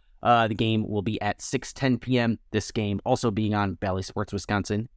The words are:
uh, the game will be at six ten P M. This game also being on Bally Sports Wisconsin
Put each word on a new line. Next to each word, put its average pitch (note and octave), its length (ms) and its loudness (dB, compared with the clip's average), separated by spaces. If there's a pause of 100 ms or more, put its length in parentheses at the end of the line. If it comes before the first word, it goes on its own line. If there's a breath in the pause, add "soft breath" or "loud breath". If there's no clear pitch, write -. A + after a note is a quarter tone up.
(240)
uh, A#2 240 6
the G#2+ 80 -2
game A2 320 2
will G#2 140 -2
be G#2+ 200 -2
at G#2 200 -2
six - 300 -4
ten B2+ 280 0
P B2+ 180 0
M. A#2 220 2 (100)
This - 220 -2
game G2+ 340 -2
also B2 240 2
being G#2+ 240 0
on G2+ 220 0
Bally F#2+ 280 -2
Sports - 300 -6
Wisconsin G#2 640 -2